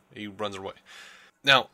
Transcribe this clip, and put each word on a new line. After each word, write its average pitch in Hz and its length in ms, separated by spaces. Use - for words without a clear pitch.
He 107 140
runs 101 280
away. 95 180
Now, 135 300